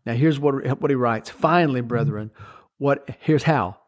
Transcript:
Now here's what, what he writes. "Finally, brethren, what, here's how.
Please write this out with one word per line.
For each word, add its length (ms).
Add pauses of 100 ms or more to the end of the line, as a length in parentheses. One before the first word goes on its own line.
Now 80
here's 260
what, 400
what 100
he 40
writes. 340
"Finally, 540
brethren, 480 (480)
what, 320 (100)
here's 220
how. 340 (120)